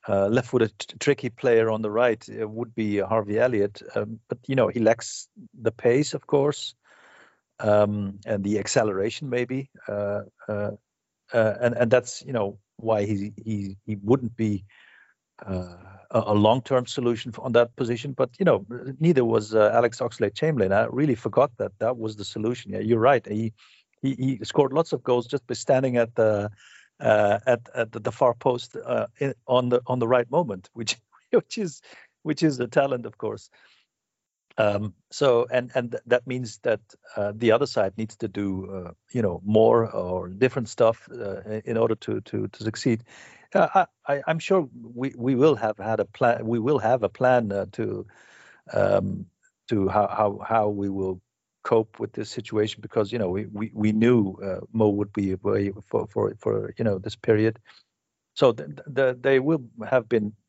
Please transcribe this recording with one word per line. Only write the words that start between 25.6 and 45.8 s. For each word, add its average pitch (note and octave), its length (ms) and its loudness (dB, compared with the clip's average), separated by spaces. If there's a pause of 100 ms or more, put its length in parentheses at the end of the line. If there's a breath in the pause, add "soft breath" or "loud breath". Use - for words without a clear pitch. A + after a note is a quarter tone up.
at A#2 180 0
the, G#2+ 340 2 (500 soft breath)
uh, G#2 460 4
at, A#2+ 300 0
at A2+ 160 -4
the, A2 80 -10
the G#2+ 120 -4
far B2 220 2
post, A#2+ 420 -4
uh, A#2 320 -4 (120)
in, C#3 160 -4 (120)
on B2 220 2
the, A#2+ 160 2
on B2+ 140 -2
the A#2+ 80 0
right A#2+ 220 2
moment, B2 440 -2
which, A#2 240 -6 (180)
<laughs> - 160 -20
which - 280 0
is, F3+ 220 -6 (420 loud breath)
which D#3 180 -2
is D3 180 2
a A#2+ 80 -2
talent, C3+ 380 0
of - 140 -14
course. G#2+ 300 -8 (1080 soft breath)
Um, G#2 360 0 (180)
so, B2 380 4
and, B2 240 -2
and A#2+ 180 -2
th-, A#2 160 -8
that A#2+ 200 2
means B2+ 320 -8
that, A2+ 220 0 (340)
uh, G#2 180 -2
the A2 200 4
other C3 120 4
side G2 320 -2
needs A2 200 -8
to A2+ 100 -6
do, F#2+ 420 -4
uh, F2+ 220 -10 (200)
you B2 100 -2
know, F2+ 240 0
more A2+ 440 6
or F2+ 380 -4
different A2 400 0
stuff, - 420 0
uh, G#2 280 -8 (120)
i-, G#2+ 140 -6
in A#2 140 -4
order A2+ 180 2
to, G#2+ 260 -6
to, G#2 280 -6
to - 140 -14
succeed. A2+ 400 -2 (520 loud breath)
Uh, F3 300 4 (220)
I, C#3+ 60 0
I, C#3+ 140 -2
I'm D#3+ 120 -2
sure F3 280 0 (260)
we, B2 240 -6
we B2 180 0
will C#3 200 6
have G#2+ 220 -2
had G#2+ 240 -2